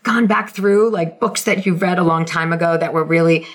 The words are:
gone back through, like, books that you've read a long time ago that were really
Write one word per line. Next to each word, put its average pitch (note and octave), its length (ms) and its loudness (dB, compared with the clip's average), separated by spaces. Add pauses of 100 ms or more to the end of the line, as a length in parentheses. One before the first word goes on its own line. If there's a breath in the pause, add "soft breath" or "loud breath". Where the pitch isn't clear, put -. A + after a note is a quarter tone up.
gone A#3 240 0
back G#3+ 240 0
through, G3+ 400 2
like, E3+ 280 -4
books - 260 -4
that G3 200 -2
you've F3+ 160 0
read F3+ 180 0
a F3+ 60 0
long E3 220 0
time E3 260 -4
ago E3+ 240 0
that E3 160 -4
were D#3+ 120 -2
really E3 500 2